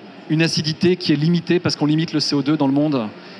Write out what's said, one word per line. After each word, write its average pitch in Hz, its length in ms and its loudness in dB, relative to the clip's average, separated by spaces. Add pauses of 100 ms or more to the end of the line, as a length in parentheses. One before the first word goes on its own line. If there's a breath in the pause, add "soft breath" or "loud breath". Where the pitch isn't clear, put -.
(320)
une 156 100 4
acidité 165 540 0
qui 180 180 0
est - 20 2
limitée 170 440 2
parce 165 160 -2
qu'on 151 100 -2
limite 156 260 0
le 156 80 0
C - 140 -2
O 143 80 2
deux 147 160 0
dans 147 80 0
le 135 80 2
monde 143 340 0 (320 loud breath)